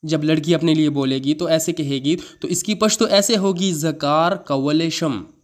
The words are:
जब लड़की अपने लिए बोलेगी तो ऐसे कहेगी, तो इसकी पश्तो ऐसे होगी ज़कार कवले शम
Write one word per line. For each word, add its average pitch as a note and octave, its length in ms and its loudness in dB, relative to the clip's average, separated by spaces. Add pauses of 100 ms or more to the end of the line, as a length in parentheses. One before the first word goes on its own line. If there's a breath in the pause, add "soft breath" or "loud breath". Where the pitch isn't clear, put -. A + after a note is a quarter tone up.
जब D#3 220 -2
लड़की D#3 300 2
अपने D#3+ 200 2
लिए D#3 160 2
बोलेगी C3+ 440 0
तो D#3+ 160 -6
ऐसे D#3+ 240 0
कहेगी, C#3 420 -2
तो - 320 -10
इसकी - 280 -2
पश्तो G#3+ 340 2
ऐसे G3+ 260 4
होगी F#3+ 380 0
ज़कार D#3 720 0
कवले D3+ 440 0
शम C3+ 300 -2 (220)